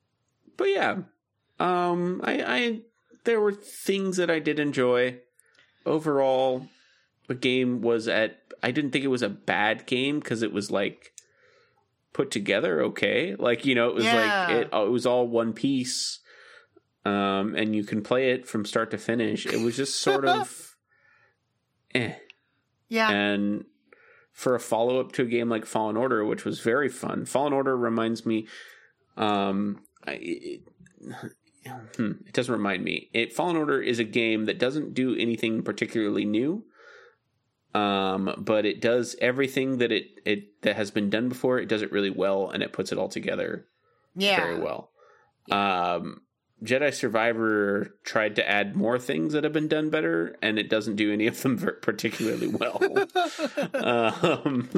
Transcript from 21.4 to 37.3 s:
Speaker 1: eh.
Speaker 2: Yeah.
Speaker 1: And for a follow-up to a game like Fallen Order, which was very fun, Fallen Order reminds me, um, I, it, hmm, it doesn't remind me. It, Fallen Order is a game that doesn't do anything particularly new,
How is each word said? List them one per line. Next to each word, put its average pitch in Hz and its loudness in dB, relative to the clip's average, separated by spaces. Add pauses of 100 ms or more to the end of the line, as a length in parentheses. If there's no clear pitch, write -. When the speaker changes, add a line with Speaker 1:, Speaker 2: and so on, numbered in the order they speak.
Speaker 1:
eh. 117 -2 (760)
Speaker 2:
Yeah. 220 2
Speaker 1:
And 101 0 (680)
for 127 0
a 113 -2
follow-up 123 0
to - -2
a 123 2
game 117 0
like 113 -2
Fallen 110 0
Order, 117 2
which 110 -2
was - -4
very 131 2
fun, - -6
Fallen 143 0
Order 135 2
reminds 113 0
me, 110 0 (680)
um, 101 0 (260)
I, 69 -6
it, 80 -8 (1300)
hmm, 110 0 (140)
it - -20
doesn't 123 0
remind 101 0
me. - -6
It, 113 0
Fallen 175 0
Order 143 0
is 117 0
a 120 2
game 110 0
that 104 -2
doesn't 139 0
do 127 0
anything 113 0
particularly 104 -2
new, 131 0 (1120)